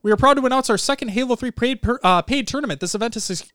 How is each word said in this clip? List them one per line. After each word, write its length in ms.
We 80
are 60
proud 160
to 120
announce 240
our 80
second 320
Halo 280
three 140
paid 300
per-, 220
uh, 180
paid 240
tournament. 360
This 120
event 220
is 400